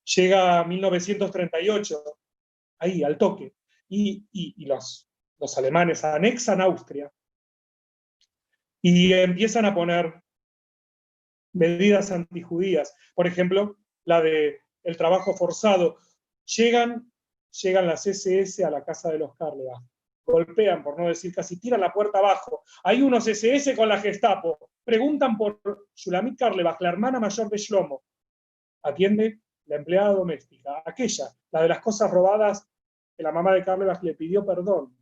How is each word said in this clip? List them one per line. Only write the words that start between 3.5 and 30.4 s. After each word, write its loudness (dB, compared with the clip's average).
y, -4
y, -10
y -16
los, -8
los -10
alemanes 0
anexan 0
Austria -4
y 6
empiezan 2
a 0
poner -2
medidas 2
antijudías, -4
por 2
ejemplo, 0
la 4
de 0
el -6
trabajo 0
forzado. 0
Llegan, 0
llegan 2
las -4
S 0
S -4
a 0
la -6
casa -6
de -2
los -8
Karlebach, -10
golpean, 2
por -8
no -2
decir -4
casi, -8
tiran 0
la 0
puerta 0
abajo. 2
Hay 4
unos 2
S 2
S 0
con 2
la 2
Gestapo, -2
preguntan 0
por -6
Shulamit -4
Karlebach, 0
la -2
hermana -2
mayor -4
de -4
Shlomo. -2
Atiende 0
la -8
empleada 0
doméstica, -6